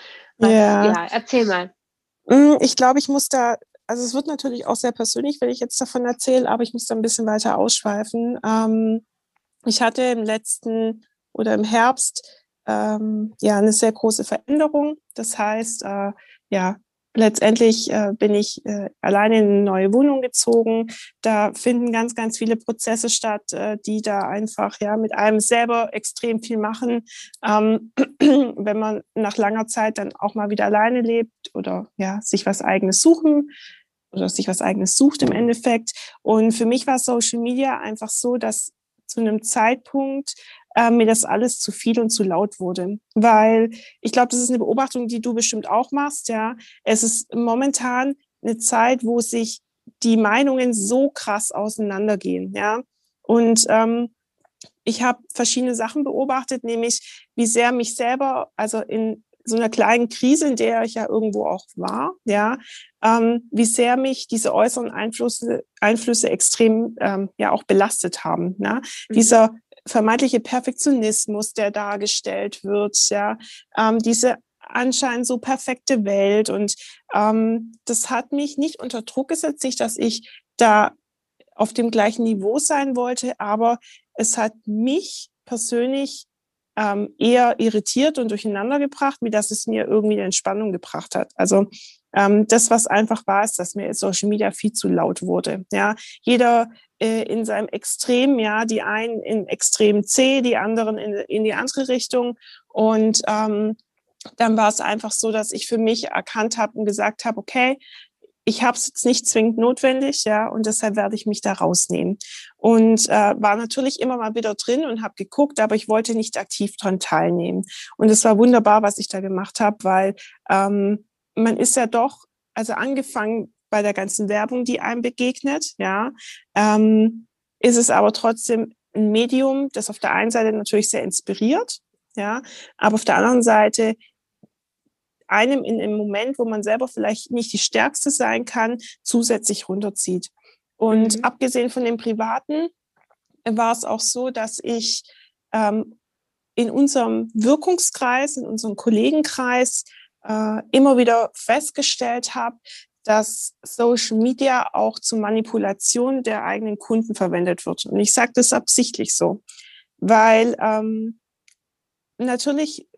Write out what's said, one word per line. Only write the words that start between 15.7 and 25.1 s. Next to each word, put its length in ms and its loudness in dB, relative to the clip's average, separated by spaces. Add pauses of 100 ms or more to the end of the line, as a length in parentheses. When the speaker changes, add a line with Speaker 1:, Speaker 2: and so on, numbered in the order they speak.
Speaker 2:
äh, 280 -6 (380)
ja, 260 -2 (400)
letztendlich, 760 4
äh, 260 0
bin 180 2
ich, 300 -4
äh, 240 -8 (120)
alleine 380 4
in 60 4
eine 180 4
neue 300 2
Wohnung 280 4
gezogen. 680 0 (340)
Da 320 2
finden 380 0
ganz, 240 -2
ganz 220 -4
viele 180 0
Prozesse 540 -4
statt, 440 -4
äh, 320 -4
die 160 -2
da 200 -2
einfach, 580 -4
ja, 180 -2
mit 160 -2